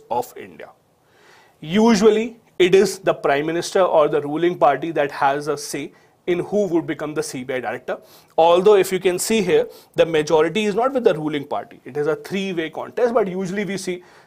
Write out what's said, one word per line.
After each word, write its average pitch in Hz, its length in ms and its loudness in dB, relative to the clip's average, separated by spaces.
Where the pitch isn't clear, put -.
of 120 240 -4
India. 87 320 -18
Usually, 220 760 2
it 180 160 6
is 196 240 2
the 165 140 0
Prime 151 320 0
Minister 170 340 -2
or 170 300 4
the 151 120 0
ruling 160 360 -2
party 151 340 0
that 147 200 -2
has 143 360 -2
a 143 100 -4
say - 360 -10
in 175 120 0
who 196 280 -2
would 165 180 0
become 156 280 -8
the 151 100 -4
C 131 220 -10
B 135 80 -6
I 127 80 -4
director. 117 380 -8
Although, 180 380 6
if 190 160 2
you 185 80 -2
can 180 180 0
see 220 240 0
here, 165 280 0
the 165 100 4
majority 160 600 0
is 202 100 -2
not 240 160 0
with 262 140 0
the 190 80 6
ruling 151 340 -6
party. 104 380 -10
It 127 100 -14
is 147 120 -2
a 117 100 0
three-way 170 540 -6
contest, 226 420 -2
but 220 160 0
usually 190 340 -6
we 190 140 -6
see 180 260 -8